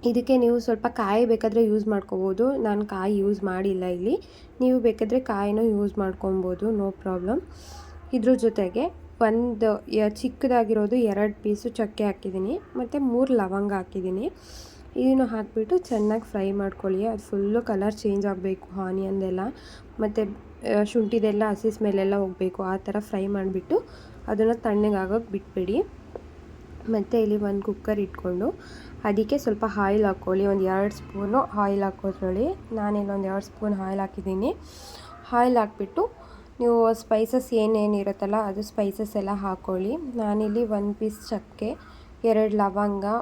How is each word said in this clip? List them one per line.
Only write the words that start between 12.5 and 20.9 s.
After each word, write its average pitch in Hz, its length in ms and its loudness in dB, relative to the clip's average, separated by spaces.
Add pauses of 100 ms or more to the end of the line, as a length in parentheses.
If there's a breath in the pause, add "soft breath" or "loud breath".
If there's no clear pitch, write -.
ಮತ್ತು 254 220 -2 (100)
ಮೂರು 254 200 4 (100)
ಲವಂಗ 196 400 0
ಹಾಕಿದ್ದೀನಿ. 185 460 -4 (720 loud breath)
ಇದನ್ನು 262 360 4
ಹಾಕಿಬಿಟ್ಟು 220 440 -2 (140)
ಚೆನ್ನಾಗಿ 220 420 2
ಫ್ರೈ 196 160 0 (140)
ಮಾಡ್ಕೊಳ್ಳಿ. 196 400 -2 (100)
ಅದು 214 160 -6
ಫುಲ್ಲು 208 340 0
ಕಲರ್ 214 400 0
ಚೇಂಜ್ 202 300 2
ಆಗಬೇಕು 185 360 -4 (200)
ಆನಿಯನ್ದೆಲ್ಲ 190 520 -2 (640 loud breath)
ಮತ್ತು, 214 200 0 (500)
ಆ, 208 200 4